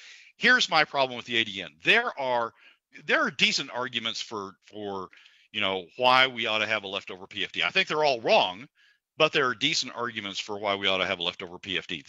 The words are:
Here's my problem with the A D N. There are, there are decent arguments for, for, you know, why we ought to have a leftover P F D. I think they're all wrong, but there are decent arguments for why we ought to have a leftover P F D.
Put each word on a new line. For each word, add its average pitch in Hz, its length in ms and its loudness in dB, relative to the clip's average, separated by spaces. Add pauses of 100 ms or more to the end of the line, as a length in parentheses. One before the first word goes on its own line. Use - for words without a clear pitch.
(380)
Here's 240 320 4
my 165 140 4
problem 131 340 0
with 110 80 -12
the 120 120 0
A 113 60 4
D 98 180 -6
N. 80 80 -10 (140)
There 226 360 2
are, 120 340 0 (520)
there 254 180 2
are 214 80 -2
decent 160 420 0
arguments 117 480 -4
for, 98 340 -8 (100)
for, 98 440 -10 (420)
you 107 100 -4
know, 95 240 0 (120)
why 127 300 6
we 117 200 -2
ought 107 120 2
to 104 80 0
have 107 160 0
a 98 40 -8
leftover 95 400 -8
P 101 160 -6
F - 80 -6
D. 82 120 -2
I 87 60 2
think 185 180 0
they're 151 160 0
all 131 180 2
wrong, 127 460 2 (500)
but 156 140 4
there 143 160 2
are 120 80 0
decent 131 400 -2
arguments 110 440 -6
for 104 200 -8
why 101 160 0
we 98 120 -2
ought 95 100 2
to 92 80 2
have 92 140 -2
a 87 40 -6
leftover 87 340 -6
P 92 200 -6
F 82 100 -6
D. 82 220 -8